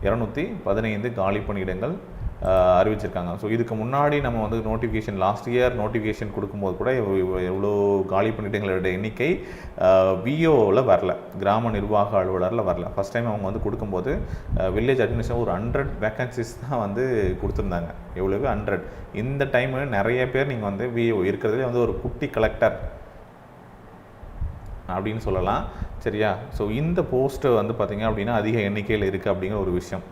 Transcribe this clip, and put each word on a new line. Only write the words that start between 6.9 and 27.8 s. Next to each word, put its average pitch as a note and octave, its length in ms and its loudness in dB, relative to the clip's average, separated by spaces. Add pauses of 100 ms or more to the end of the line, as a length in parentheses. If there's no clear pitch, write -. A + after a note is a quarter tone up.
எவ்-, G2 320 2
எவ்-, F#2 220 0
எவ்வளோ G2+ 640 2
காலி G2 220 2
பணியிடங்களோட G2+ 540 -2
எண்ணிக்கை, G#2+ 600 -2 (360)
ஆ, F#2+ 300 8
விஓவில் B2 720 4
வரல, G2 320 4 (240)
கிராம G#2+ 300 2
நிர்வாக G2+ 540 2
அலுவலர்ல F#2+ 440 0
வரல. F2 280 0
ஃபர்ஸ்ட் G2 180 -4
டைம் A#2 140 -2
அவங்க G#2 160 -2
வந்து F#2+ 180 -2
கொடுக்கும்போது, G#2 580 -2 (400)
ஆ, F#2 40 2
வில்லேஜ் A2+ 420 2
அட்மினிஸ்ட்ரேஷன் A#2 340 0
ஒரு G#2+ 120 0
ஹண்ட்ரட் B2+ 380 -2 (120)
வேக்கன்சிஸ் A#2+ 680 -4
தான் C3 100 -2
வந்து G#2 640 0
கொடுத்துருந்தாங்க. F2 460 -2 (280)
எவ்வளவு? F#2+ 320 0
ஹண்ட்ரட். G#2 360 -2 (300)
இந்த C3+ 380 -2
டைம் C3 380 0
நிறைய A#2+ 400 2
பேர் C3+ 180 2
நீங்க A#2+ 160 -4
வந்து G2+ 240 -2
விஓ A#2 380 2
இருக்கிறதுலே A2 380 0
வந்து A#2+ 160 0
ஒரு G#2+ 220 2
குட்டி - 260 -4
கலெக்டர் - 520 2 (2000)
அப்படின்னு G2 300 -2
சொல்லலாம். G2+ 480 0 (320)
சரியா? G#2 380 0 (140)
So G#2 200 -2
இந்த D#3+ 340 0
போஸ்ட் C3 420 0
வந்து A#2 280 4
பார்த்தீங்க G2+ 260 -2